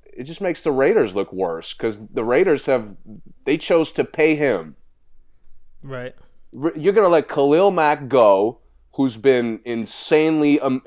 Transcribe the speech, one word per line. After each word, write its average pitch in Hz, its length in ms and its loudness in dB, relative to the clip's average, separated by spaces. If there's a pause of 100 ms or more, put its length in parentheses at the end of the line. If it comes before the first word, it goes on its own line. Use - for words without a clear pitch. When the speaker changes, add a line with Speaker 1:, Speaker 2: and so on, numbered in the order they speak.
Speaker 1:
it - 180 -16
just 165 180 -14
makes 180 220 -4
the 156 80 -2
Raiders 135 440 2
look 98 160 -4
worse, 85 420 -6
'cause 110 360 -6
the 120 140 -6
Raiders 139 420 2
have, 110 300 -4 (500)
they 143 120 0
chose 165 360 0
to 147 100 -2
pay 156 320 0
him. 101 400 -4 (1080)
Speaker 2:
Right. 131 320 -12 (440)
Speaker 1:
R-, 156 160 -2
you're 170 180 0
gonna 202 160 4
let 160 200 2
Khalil 156 400 2
Mack 151 380 0
go, 110 500 4 (360)
who's 131 240 -2
been 120 480 0
insanely, 147 920 0
um, 131 280 -4